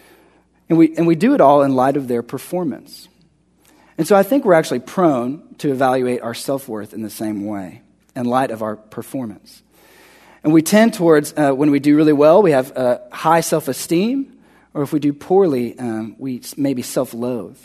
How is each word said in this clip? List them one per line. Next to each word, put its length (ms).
and 80
we, 180
and 100
we 100
do 180
it 80
all 220
in 120
light 220
of 100
their 160
performance. 880
And 100
so 80
I 80
think 220
we're 80
actually 260
prone 640
to 120
evaluate 520
our 120
self-worth 600
in 80
the 80
same 360
way, 360
in 100
light 260
of 120
our 140
performance. 840
And 80
we 80
tend 320
towards, 420
uh, 160
when 200
we 100
do 160
really 160
well, 280
we 100
have, 240
uh, 240
high 300
self-esteem, 960
or 100
if 100
we 80
do 100
poorly, 680
um, 380
we 220
s-, 180
maybe 240
self-loathe. 840